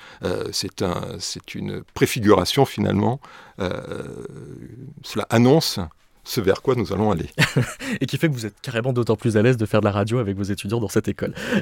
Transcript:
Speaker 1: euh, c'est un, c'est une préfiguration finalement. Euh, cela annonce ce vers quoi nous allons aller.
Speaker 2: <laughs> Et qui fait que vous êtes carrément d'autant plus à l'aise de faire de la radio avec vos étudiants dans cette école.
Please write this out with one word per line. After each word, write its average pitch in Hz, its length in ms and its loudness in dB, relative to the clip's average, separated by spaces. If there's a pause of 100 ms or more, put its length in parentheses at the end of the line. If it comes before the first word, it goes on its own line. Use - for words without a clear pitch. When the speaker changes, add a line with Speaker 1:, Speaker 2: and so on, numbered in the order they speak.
(240)
Speaker 1:
euh, 92 280 -4
c'est - 300 -6
un, 95 360 -4
c'est - 360 -10
une 98 280 -8 (120)
préfiguration 104 720 4
finalement. 104 520 0 (420)
Euh, - 680 -8 (760)
cela - 280 -6
annonce 123 500 6 (440)
ce - 180 -2
vers 95 180 2
quoi 131 140 2
nous 110 180 -2
allons 104 180 2
aller. 80 200 -2 (340)
Speaker 2:
<laughs> 254 380 -6
Et 139 40 -2
qui 135 120 -6
fait 165 100 0
que 147 60 0
vous 117 100 -8
êtes 104 160 -10
carrément 117 320 -2
d'autant 117 240 2
plus 110 220 2
à 107 40 6
l'aise 127 140 6
de 110 80 0
faire 107 160 2
de 104 60 0
la 101 60 4
radio 104 260 0
avec 101 180 -2
vos 98 60 -4
étudiants 101 360 -4
dans 107 120 -4
cette - 180 0
école. - 240 -6 (300)